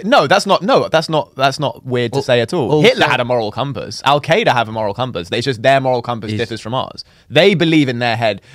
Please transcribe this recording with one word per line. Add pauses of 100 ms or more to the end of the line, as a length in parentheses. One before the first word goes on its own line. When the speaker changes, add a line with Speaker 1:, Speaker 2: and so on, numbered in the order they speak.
Speaker 1:
no,
that's
not,
no,
that's
not,
that's
not
weird
to
Speaker 2:
Al-,
Speaker 1:
say
at
all.
Speaker 2:
also
Speaker 1:
Hitler
had
a
moral
compass.
Al-Qaeda
have
a
moral
compass.
It's
just
their
moral
compass
Speaker 2:
Is
Speaker 1:
differs
from
ours. (280)
They
believe
in
their
head. (120)